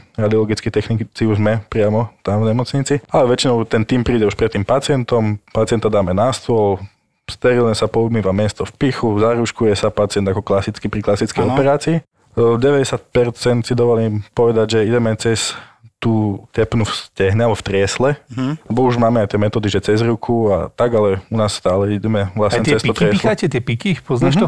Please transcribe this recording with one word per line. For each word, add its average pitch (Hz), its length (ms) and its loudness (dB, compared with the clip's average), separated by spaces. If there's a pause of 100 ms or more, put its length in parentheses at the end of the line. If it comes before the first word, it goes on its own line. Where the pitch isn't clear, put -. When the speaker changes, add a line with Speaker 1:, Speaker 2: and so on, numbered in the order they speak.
(140)
Speaker 1:
radiologickí 107 540 0
technici 110 320 -2 (220)
už 110 160 2
sme 107 280 0
priamo 107 460 0 (100)
tam 104 220 -2
v 110 60 0
nemocnici. 131 580 -2
Ale 151 180 2
väčšinou 120 380 2
ten 110 200 0
tým 123 200 0
príde 120 220 0
už 98 100 0
pred 113 140 0
tým 104 140 -4
pacientom, 120 760 0 (100)
pacienta 110 380 0
dáme 101 240 0
na 101 180 2
stôl, 107 460 0 (500)
sterilne 120 480 2
sa 107 140 -2
poumýva 113 440 0
miesto 101 320 -2
v - 160 -10
pichu, 123 320 0
zaruškuje 110 640 2
sa 107 160 0
pacient 104 340 0
ako 95 180 0
klasicky 98 440 -2
pri 104 160 -4
klasickej 104 400 -2
Speaker 2:
Áno. 110 100 0
Speaker 1:
operácii. 143 460 0 (360)
O, 117 220 2
deväťdesiat 135 540 0
percent 120 520 0
si - 120 -4
dovolím 113 480 2 (100)
povedať, 113 460 2
že 107 80 4
ideme 113 300 0
cez - 420 -4 (380)
tú 107 560 -2
tepnu 110 340 0
v - 80 -8
stehne 101 480 -2
alebo 113 160 2
v - 80 -12
triesle, 98 440 0 (200)
Speaker 2:
Mhm. 131 400 -6
Speaker 1:
lebo 123 160 0
už 123 100 2
máme 117 220 2
aj 101 100 0
tie 104 140 -2
metódy, 104 260 0
že 95 140 0
cez 104 180 0
ruku 117 540 0
a 82 160 -2
tak, 120 240 -2
ale 104 320 2
u 117 140 -4
nás 107 100 0
stále 101 480 -2
ideme 101 340 -2
vlastne 104 300 0
Speaker 3:
Aj - 60 -2
tie 147 100 2
Speaker 1:
cez - 60 -2
to 107 100 -2
Speaker 3:
piky - 60 -6
Speaker 1:
trieslo. 107 180 4
Speaker 3:
picháte, 214 300 0
tie 185 160 -2
piky, 131 360 -2
poznáš 135 360 0
Speaker 1:
Mhm. 208 80 4
Speaker 3:
to? 160 40 2